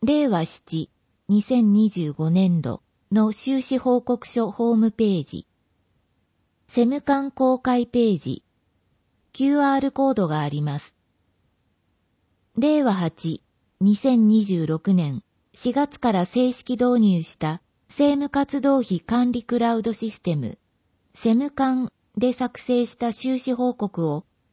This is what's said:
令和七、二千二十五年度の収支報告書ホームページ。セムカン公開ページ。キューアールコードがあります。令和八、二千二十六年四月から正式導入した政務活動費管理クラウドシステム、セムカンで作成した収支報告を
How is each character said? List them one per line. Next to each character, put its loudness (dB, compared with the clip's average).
令 2
和 0
七、 -8
二 2
千 2
二 4
十 -4
五 -4
年 2
度 -6
の 2
収 -4
支 -4
報 2
告 -4
書 -2
ホ 0
ー 2
ム 4
ペ 0
ー -10
ジ。 -14
セ 0
ム -2
カ 0
ン -8
公 2
開 0
ペ 2
ー 0
ジ。 -10
キ 0
ュ 2
ー 2
ア 2
ー 0
ル -2
コ 2
ー -2
ド 0
が -2
あ -2
り -4
ま -4
す。 -14
令 2
和 2
八、 -4
二 4
千 4
二 4
十 -2
六 -2
年 -2
四 -4
月 -2
か 0
ら 0
正 0
式 -8
導 2
入 4
し -12
た -6
政 2
務 -4
活 -2
動 4
費 -2
管 0
理 -6
ク -4
ラ 0
ウ -2
ド -4
シ -8
ス -16
テ -2
ム、 -6
セ 0
ム 0
カ -2
ン -4
で 0
作 -6
成 0
し -10
た -4
収 -4
支 -4
報 -2
告 -4
を -6